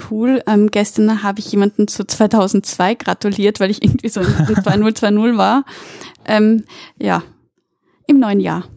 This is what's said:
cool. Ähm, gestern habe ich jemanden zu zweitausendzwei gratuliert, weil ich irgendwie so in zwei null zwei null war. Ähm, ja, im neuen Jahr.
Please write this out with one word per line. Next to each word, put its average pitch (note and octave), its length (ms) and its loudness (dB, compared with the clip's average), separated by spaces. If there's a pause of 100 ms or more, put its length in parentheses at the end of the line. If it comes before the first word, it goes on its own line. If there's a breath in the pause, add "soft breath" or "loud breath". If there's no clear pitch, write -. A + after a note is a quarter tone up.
cool. A#3 380 0
Ähm, G#3 220 4
gestern G#3+ 540 0
habe G3+ 160 -4
ich - 120 -12
jemanden G#3 360 0
zu - 180 -8
zweitausendzwei G#3 920 0
gratuliert, G3+ 640 -2
weil G3 120 0
ich - 120 -6
irgendwie - 260 2
so G#3 120 -6
in F#3+ 420 0
zwei G3 140 0
null A3 160 2
zwei G#3+ 180 0
null A3 260 2
war. G#3+ 280 2 (600 loud breath)
Ähm, G#3+ 400 2 (320 loud breath)
ja, F3 260 -2 (840)
im C#4+ 120 6
neuen G3+ 200 2
Jahr. F3+ 260 -4 (120)